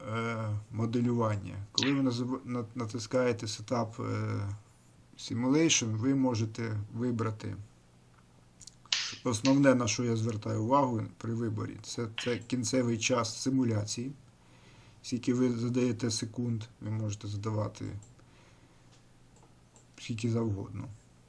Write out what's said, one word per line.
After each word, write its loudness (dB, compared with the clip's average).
е, -2
моделювання. 2
Коли 4
ви 2
назив-, 0
на-, -4
натискаєте -2
Setup, -4
е, -2
Simulation, 2
ви 2
можете 0
вибрати. -2
Основне, 6
на 2
що 0
я 2
звертаю 0
увагу 2
при -4
виборі, -4
це, -6
це 0
кінцевий 0
час 0
симуляції. 0
Скільки 0
ви 4
задаєте 2
секунд, -2
ви -4
можете -2
задавати -2
скільки -2
завгодно -2